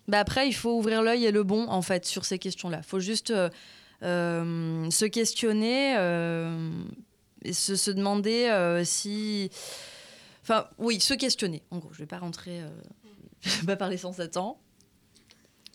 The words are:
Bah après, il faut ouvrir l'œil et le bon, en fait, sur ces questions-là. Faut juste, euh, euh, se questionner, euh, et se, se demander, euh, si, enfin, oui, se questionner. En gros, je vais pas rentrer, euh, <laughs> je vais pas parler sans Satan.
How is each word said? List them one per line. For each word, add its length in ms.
Bah 140
après, 260
il 80
faut 240
ouvrir 240
l'œil 220
et 80
le 100
bon, 240
en 160
fait, 240
sur 180
ces 140
questions-là. 440
Faut 180
juste, 320
euh, 160
euh, 840
se 160
questionner, 920
euh, 720
et 100
se, 220
se 160
demander, 580
euh, 360
si, 680
enfin, 240
oui, 220
se 140
questionner. 560
En 80
gros, 140
je 60
vais 80
pas 120
rentrer, 440
euh, 60
<laughs> 360
je 180
vais 60
pas 100
parler 200
sans 160
Satan. 460